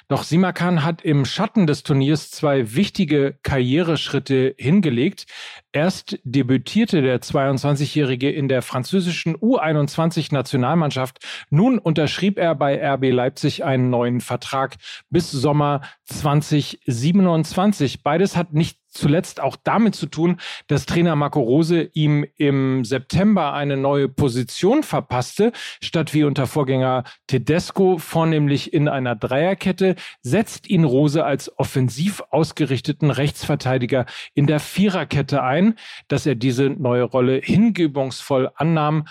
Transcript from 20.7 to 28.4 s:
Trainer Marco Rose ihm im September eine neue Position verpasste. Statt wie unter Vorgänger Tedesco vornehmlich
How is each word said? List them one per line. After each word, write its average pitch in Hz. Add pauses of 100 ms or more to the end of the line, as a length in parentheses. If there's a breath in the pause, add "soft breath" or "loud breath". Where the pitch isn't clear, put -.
Trainer 170
Marco 147
Rose 156 (100)
ihm 151
im 135
September 147
eine 143
neue 139
Position 139
verpasste. 156 (280 loud breath)
Statt -
wie 151
unter 139
Vorgänger 131 (240 loud breath)
Tedesco 175
vornehmlich 151